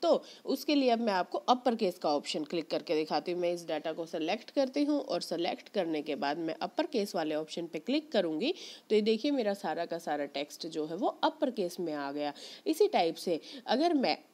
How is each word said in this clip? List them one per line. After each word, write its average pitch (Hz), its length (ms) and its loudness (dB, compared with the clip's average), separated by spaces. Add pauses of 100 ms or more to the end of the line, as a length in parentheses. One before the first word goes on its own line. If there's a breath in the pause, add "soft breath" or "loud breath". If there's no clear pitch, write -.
तो 302 220 4 (200 loud breath)
उसके 277 300 0
लिए 269 160 6
अब 233 100 4
मैं 226 120 2
आपको 180 260 0
अपर 254 360 4
केस 208 240 0
का 170 100 0
ऑप्शन 151 360 0
क्लिक 165 260 -4
करके 165 240 -2
दिखाती 180 380 0
हूँ। 175 80 -2
मैं 175 120 0
इस 170 140 -6
डेटा 160 260 -4
को 165 140 -6
सिलेक्ट 170 440 -4
करती 277 340 2
हूँ 285 160 2
और 175 200 -2
सिलेक्ट - 480 -4
करने 165 340 -2
के 143 120 -4
बाद 143 240 -2
मैं 160 240 -4
अपर 311 240 -2
केस 202 280 -2
वाले 156 200 0
ऑप्शन 160 320 -6
पे 165 120 -8
क्लिक 285 340 -2
करूँगी, 185 420 0 (360 loud breath)
तो 220 40 2
ये 214 60 8
देखिए, 220 300 2
मेरा 226 240 2
सारा 170 300 -2
का 165 140 -6
सारा 151 260 -2
टेक्स्ट 143 420 -8
जो 156 200 -4
है 160 100 -6
वो 233 100 0
अपर 311 440 0
केस 180 300 -2
में 165 120 -2
आ 143 200 -4
गया। 147 200 -2 (340 loud breath)
इसी 370 220 4
टाइप 175 260 4
से - 260 -2 (260 loud breath)
अगर 320 280 4
मैं 220 240 2 (160)